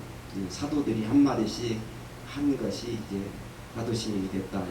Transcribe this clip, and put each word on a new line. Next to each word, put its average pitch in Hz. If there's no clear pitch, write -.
예, 95
사도들이 135
한 139
마디씩 113
한 143
것이 117
이제 98
사도신경이 110
됐다 98